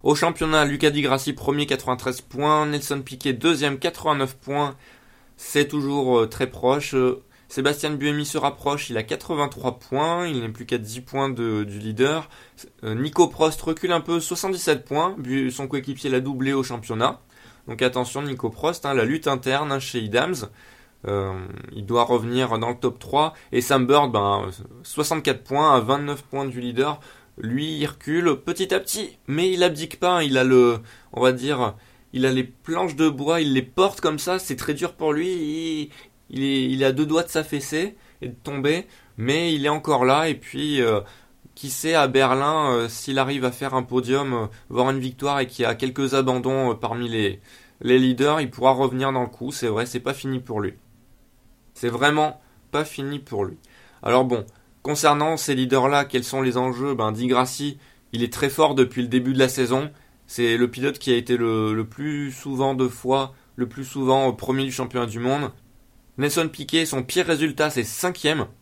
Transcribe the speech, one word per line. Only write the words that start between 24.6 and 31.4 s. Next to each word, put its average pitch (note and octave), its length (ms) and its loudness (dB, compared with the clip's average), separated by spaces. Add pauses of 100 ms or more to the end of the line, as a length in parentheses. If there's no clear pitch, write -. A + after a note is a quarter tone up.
soixante-quatre D3+ 600 -2
points C#3+ 320 4
à B2 40 6
vingt-neuf C#3 440 -2
points C#3 220 -6
du B2+ 140 -8
leader. B2+ 400 -2 (380)
Lui, D3 400 -4
il D3 80 -2
recule D#3 520 0
petit F3+ 360 -4
à F#3+ 60 2
petit, G3 480 -8
mais E3+ 240 2
il F3+ 100 0
abdique E3 380 0
pas. F3+ 240 2
Il C3+ 160 2
a B2+ 40 4
le, B2 360 6 (340)
on A#2+ 80 -2
va B2+ 100 6
dire, B2+ 440 -2 (360)